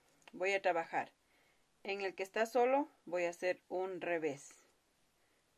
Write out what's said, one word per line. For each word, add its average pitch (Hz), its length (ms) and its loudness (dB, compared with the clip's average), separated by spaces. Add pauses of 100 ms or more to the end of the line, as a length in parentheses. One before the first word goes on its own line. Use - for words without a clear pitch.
(320)
voy 185 220 0
a 196 80 0
trabajar. 170 500 0 (720)
En 196 160 -4
el 190 160 -2
que 190 80 -4
está 220 220 0
solo 262 420 4 (160)
voy 180 220 0
a 170 40 0
hacer 180 380 -2
un 185 320 -4
revés. 156 520 -2 (1080)